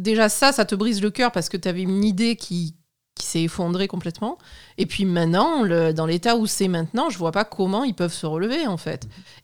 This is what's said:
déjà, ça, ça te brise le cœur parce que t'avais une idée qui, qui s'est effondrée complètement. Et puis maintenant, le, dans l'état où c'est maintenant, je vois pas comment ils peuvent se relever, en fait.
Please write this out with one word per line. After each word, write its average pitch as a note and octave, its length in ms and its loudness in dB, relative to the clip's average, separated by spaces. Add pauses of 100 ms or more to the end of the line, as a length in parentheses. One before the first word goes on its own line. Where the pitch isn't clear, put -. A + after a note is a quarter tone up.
déjà, A3 280 4
ça, C4 220 4
ça B3+ 140 2
te G#3 100 -2
brise G#3 280 0
le G#3 80 2
cœur B3 200 0
parce F3 180 -2
que - 100 -4
t'avais F3+ 240 -2
une F#3+ 200 2
idée A3 340 2
qui, E3+ 380 -6 (400)
qui - 120 -8
s'est E3 160 0
effondrée F3 440 -2
complètement. F#3+ 520 -6 (400)
Et G3 80 2
puis - 180 -2
maintenant, F#3 580 4
le, E3 300 4
dans D#3+ 140 0
l'état F3 320 2
où A3 80 2
c'est G3 200 0
maintenant, F#3 440 0
je F3+ 80 -8
vois E3 120 -2
pas G3 140 0
comment G3+ 400 -2
ils B3 100 -2
peuvent F3 180 -2
se - 120 -8
relever, G#3 420 -2
en F#3 120 -2
fait. - 280 -8 (380)